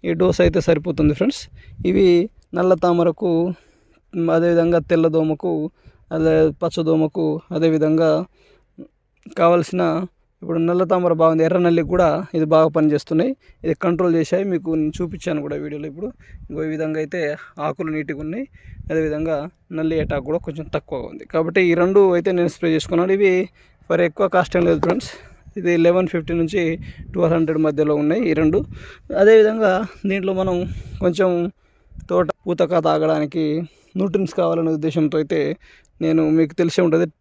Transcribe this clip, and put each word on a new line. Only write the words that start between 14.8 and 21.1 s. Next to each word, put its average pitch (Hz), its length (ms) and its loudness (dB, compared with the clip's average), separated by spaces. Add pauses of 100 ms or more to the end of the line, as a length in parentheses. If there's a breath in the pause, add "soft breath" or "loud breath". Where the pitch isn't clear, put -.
చూపించాను 170 480 -6
కూడా 147 160 -6
వీడియోలో. 147 300 -10
ఇప్పుడు 175 160 -12 (400 soft breath)
ఇంకో 147 180 -10
ఈ 156 80 -4
విధంగా 156 300 -4
అయితే 151 180 -6 (440 loud breath)
ఆకులు 156 300 -6
నీట్‌గా 147 280 -8
ఉన్నాయి, 190 220 -8 (440 loud breath)
అదేవిధంగా 156 480 -2 (400)
నల్లి 160 260 -2
అటాక్ 143 240 -4
కూడా 160 200 -2
కొంచెం 156 180 -10 (100)
తక్కువగా 139 360 -8